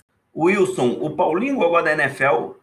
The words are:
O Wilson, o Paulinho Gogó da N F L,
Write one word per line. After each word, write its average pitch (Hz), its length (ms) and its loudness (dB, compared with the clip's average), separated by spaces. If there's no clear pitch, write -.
O 151 100 0
Wilson, 180 540 2
o 151 120 -6
Paulinho 226 460 -2
Gogó 170 260 2
da 156 80 0
N 156 120 0
F 135 200 -4
L, 147 400 0